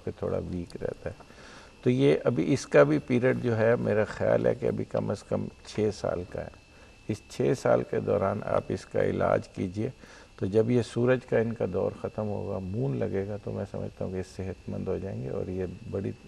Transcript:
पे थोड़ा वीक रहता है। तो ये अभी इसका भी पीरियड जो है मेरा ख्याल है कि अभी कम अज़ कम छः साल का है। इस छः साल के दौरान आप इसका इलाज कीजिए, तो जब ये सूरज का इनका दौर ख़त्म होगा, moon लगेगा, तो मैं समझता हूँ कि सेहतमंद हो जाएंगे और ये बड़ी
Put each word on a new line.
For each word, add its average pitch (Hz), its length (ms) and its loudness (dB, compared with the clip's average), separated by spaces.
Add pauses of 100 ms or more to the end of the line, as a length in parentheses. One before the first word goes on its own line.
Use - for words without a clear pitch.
पे - 60 -6
थोड़ा 92 280 -4
वीक 87 300 -6 (140)
रहता - 280 -6
है। - 60 -10 (680)
तो 127 60 4
ये 135 260 4
अभी 139 260 2
इसका 147 420 6
भी 147 140 4
पीरियड 123 400 2
जो 120 160 0
है 113 220 4
मेरा 107 280 2
ख्याल 113 420 2
है 117 80 4
कि 120 120 -2
अभी 110 180 0
कम - 260 -2
अज़ 101 200 -4
कम 104 180 -2 (180)
छः 107 240 0
साल 90 340 -4
का - 160 -8
है। 80 100 -8 (600)
इस - 200 -6
छः 139 240 2
साल 123 280 4
के 117 180 -2
दौरान 101 420 0
आप 101 280 0
इसका 101 320 -2
इलाज 98 440 2
कीजिए, 104 460 -6 (460)
तो 104 80 -2
जब 110 240 4
ये 123 120 4
सूरज 123 420 0
का 117 140 2
इनका 113 280 0
दौर 98 360 -2
ख़त्म 107 200 -6
होगा, 101 360 -4
moon 117 400 -4
लगेगा, 101 380 -2
तो 107 160 -8
मैं 101 120 -4
समझता 98 400 -8
हूँ 92 100 -6
कि 92 80 -4
सेहतमंद 95 680 -8
हो 90 100 -2
जाएंगे 98 320 -8
और 95 200 -4
ये 92 160 -4
बड़ी 98 480 -6 (140)